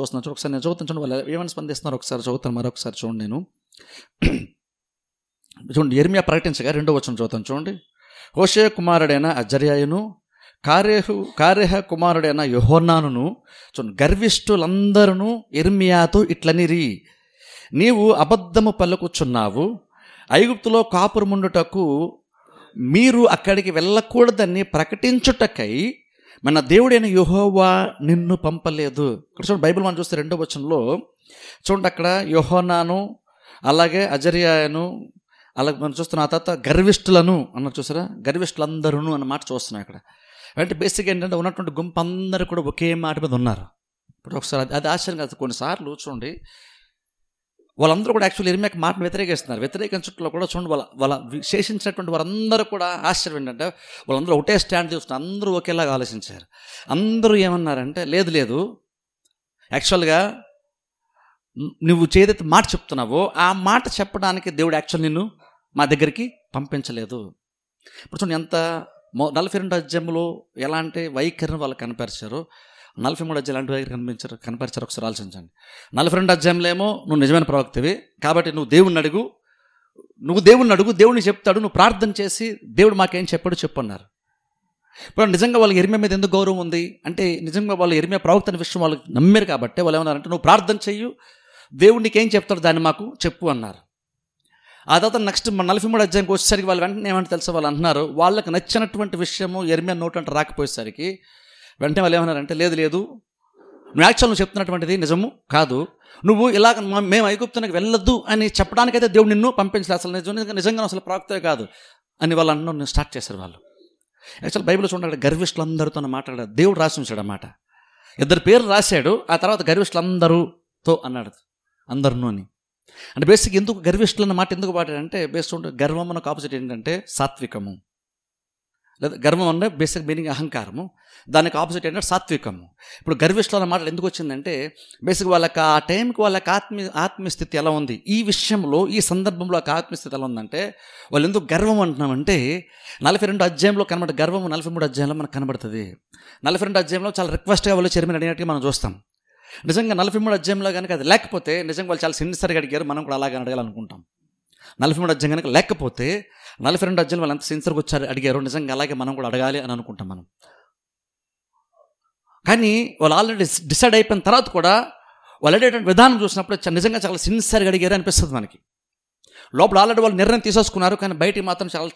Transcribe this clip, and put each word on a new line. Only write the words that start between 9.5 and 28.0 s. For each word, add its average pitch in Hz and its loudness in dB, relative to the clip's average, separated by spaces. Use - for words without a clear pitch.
కారేహు, 196 2
కారేహ 190 4
కుమారుడైన 160 0
యోహోనానును, 147 2
చూడండి, 110 -4
గర్విష్ఠులందరూ 196 2
ఇర్మియాతో 180 4
ఇట్లనిరి, 160 0
"నీవు 214 4
అబద్ధము 185 2
పలుకుచున్నావు, 170 -2
ఐగుప్తులో 226 4
కాపురముండుటకు 185 0
మీరు 233 6
అక్కడికి 190 0
వెళ్ళకూడదని 202 2
ప్రకటించుటకై 202 0
మన 151 2
దేవుడైన 220 6
యెహోవా 190 2